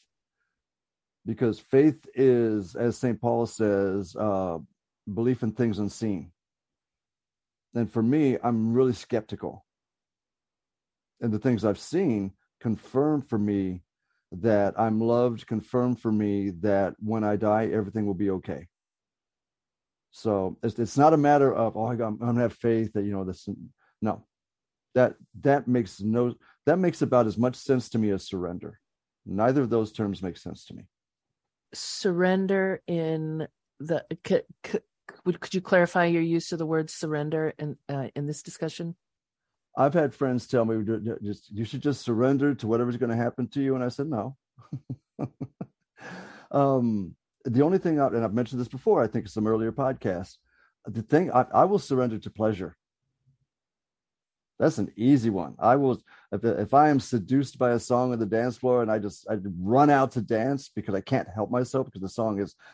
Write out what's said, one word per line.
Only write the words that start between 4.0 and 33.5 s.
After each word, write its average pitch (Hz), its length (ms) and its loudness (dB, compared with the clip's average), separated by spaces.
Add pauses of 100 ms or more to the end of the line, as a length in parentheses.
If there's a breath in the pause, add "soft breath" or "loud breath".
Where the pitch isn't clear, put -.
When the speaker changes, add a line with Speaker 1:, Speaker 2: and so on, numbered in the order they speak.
Speaker 1:
uh, 95 420 -2 (540)
belief 117 320 0
in 110 80 -2
things 110 260 0
unseen. 101 540 -6 (1400)
And 117 160 -2
for 117 100 0
me, 135 420 2
I'm 113 300 0
really 127 200 4
skeptical. - 720 -6 (1600)
And 120 100 0
the 107 80 0
things 117 240 0
I've 104 160 2
seen 113 520 -2 (280)
confirm 139 600 0
for 120 160 -4
me 98 460 -2 (480)
that 101 480 2
I'm 110 200 0
loved, 120 460 0
confirm 123 500 -2
for 117 160 -2
me 101 400 0 (100)
that 98 380 2
when 110 240 -2
I 104 120 0
die, 107 320 2
everything 104 400 -2
will 98 80 -2
be 98 160 -2
okay. 90 360 -6 (1400)
So 98 520 -2
it's, 117 160 -4
it's 117 180 -2
not 147 160 8
a 160 40 6
matter 143 360 4
of, 135 240 -2
"Oh, 110 100 -2
I'm, 117 140 -4
I'm 107 160 -4
gonna 120 240 0
have 113 120 0
faith 113 400 0
that, 104 100 -2
you 104 80 -4
know, 98 120 -4
this," 92 240 -10 (540)
no, 107 240 -4 (720)
that, 123 200 4 (260)
that 139 260 2
makes 120 340 -2
no, 117 320 0 (320 soft breath)
that 160 140 4
makes 175 220 0
about 123 260 4
as 104 100 -4
much 123 180 0
sense 127 340 -2
to 117 100 -2
me 107 120 0
as 95 160 -4
surrender. 87 520 -8 (460)
Neither 113 360 2
of 123 80 -2
those 110 220 0
terms 101 320 -4
make 90 140 -8
sense - 280 -16
to - 80 -20
me. - 100 -18 (920)
Speaker 2:
Surrender 190 1120 0
in 160 600 -4 (320)